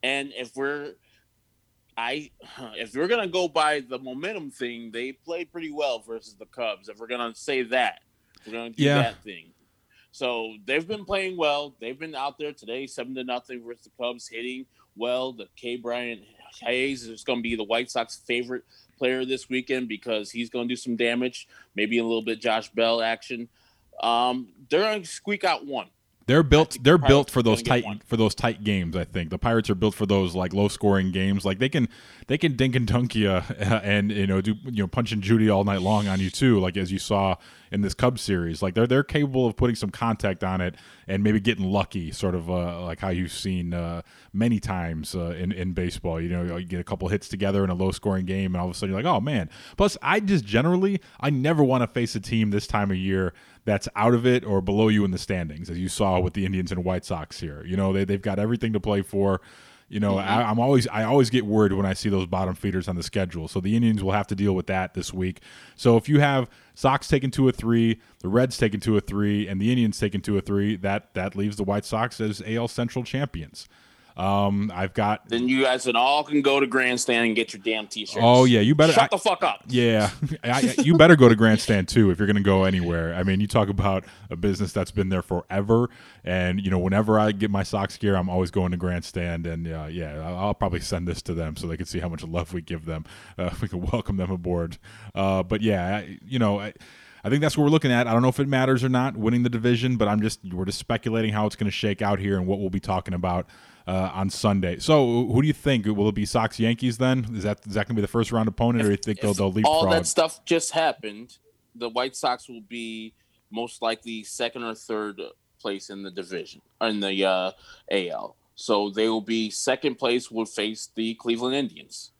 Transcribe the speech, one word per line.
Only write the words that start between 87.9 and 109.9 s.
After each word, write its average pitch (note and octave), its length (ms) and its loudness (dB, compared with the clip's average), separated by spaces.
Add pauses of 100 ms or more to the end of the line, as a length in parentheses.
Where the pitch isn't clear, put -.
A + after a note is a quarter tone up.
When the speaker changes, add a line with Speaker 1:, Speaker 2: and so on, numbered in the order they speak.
Speaker 2:
gear, G2+ 220 0
I'm F2+ 100 0
always F2+ 240 -2
going F2+ 200 0
to F2+ 60 -4
Grandstand, F2 720 -4
and, E2 240 -6
uh, D#2+ 180 -8
yeah, D#2 320 -8
I'll, F2 160 -8
I'll G2+ 160 0
probably F2+ 280 -2
send F2 260 -4
this E2+ 140 -4
to F2+ 120 -6
them D#2+ 220 -4
so F2 120 -10
they E2 100 -6
can F2+ 80 -8
see F2+ 140 -6
how F2 100 -4
much D#2+ 160 -8
love E2+ 260 -6
we F2 100 -6
give D#2+ 220 -10
them. D#2+ 220 -8 (320)
Uh, F2+ 180 -4
<laughs> - 60 -8
we G#2 80 -6
can F2+ 100 -6
welcome G2+ 380 -4
them F#2 140 -2
aboard. F2 480 -4 (360)
Uh, F#2+ 280 0
but G#2 180 -2
yeah, G2 340 0
I, F#2 300 -10
you B2 140 -4
know, G2+ 200 2
I, G#2 140 -10 (500)
I G#2+ 60 -2
think C#3+ 100 2
that's D3+ 180 0
what D3+ 60 4
we're C#3+ 60 6
looking D3+ 220 4
at. A#2+ 140 4
I A#2 60 -2
don't A#2 100 6
know B2+ 60 4
if B2+ 140 0
it C#3 80 0
matters C3 340 2
or C3 60 0
not B2+ 260 0
winning A#2 280 2
the B2 60 2
division, A#2+ 460 2
but A2 140 2
I'm G#2+ 120 2
just, A2 200 -2 (100)
we're F2+ 140 -4
just G2+ 140 -4
speculating A2+ 520 -2
how G#2+ 140 0
it's G#2+ 100 -2
gonna G#2 160 -2
shake G#2 300 -2
out G2+ 180 0
here G2 160 0
and F#2 100 0
what G2 140 0
we'll G2 100 -2
be F#2 120 -2
talking F#2 320 -2
about, F2+ 340 -2 (400)
uh, F#2 260 -2
on G2 160 -2
Sunday. F#2 480 0
So, B2+ 480 4
who A2+ 160 2
do D3+ 60 2
you D3+ 60 2
think? B2 340 0
Will G#2 200 2
it G#2 60 2
be G#2 100 -2
Sox A2+ 360 0
Yankees A#2 400 0
then? C3 340 2
Is G#2 80 -6
that, G#2 240 -4
is G#2 80 -12
that G#2 140 -2
gonna A#2 80 -4
be G#2 80 2
the G2 40 -2
first A#2 240 0
round A2 160 2
opponent, A#2 380 2
or G#2 60 4
Speaker 1:
If, G2+ 80 0
Speaker 2:
you - 40 -10
think G#2+ 180 -4
they'll, G#2 100 2
Speaker 1:
if F#2 60 0
Speaker 2:
they'll G2 140 2
leapfrog? A2 220 4
Speaker 1:
all D#3 160 4
that D#3+ 160 2